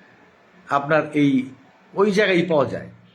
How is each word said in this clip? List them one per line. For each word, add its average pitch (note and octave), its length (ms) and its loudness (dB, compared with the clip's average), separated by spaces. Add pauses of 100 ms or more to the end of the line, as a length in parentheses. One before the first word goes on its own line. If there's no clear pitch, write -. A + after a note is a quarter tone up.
(680)
আপনার C#3+ 340 0 (100)
এই C#3 360 2 (440)
ওই G3+ 180 2
জায়গায় F#3 360 2
পাওয়া D3 180 2
যায়, - 240 -8 (260)